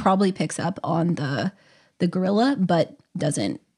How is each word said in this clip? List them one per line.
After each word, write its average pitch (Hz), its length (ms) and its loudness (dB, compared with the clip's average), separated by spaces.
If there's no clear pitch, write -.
probably 190 300 4
picks 160 260 -4
up - 240 -4
on 165 320 0
the, 139 380 -2
the 175 100 2
gorilla, 202 500 0
but 175 380 2
doesn't, 139 440 -4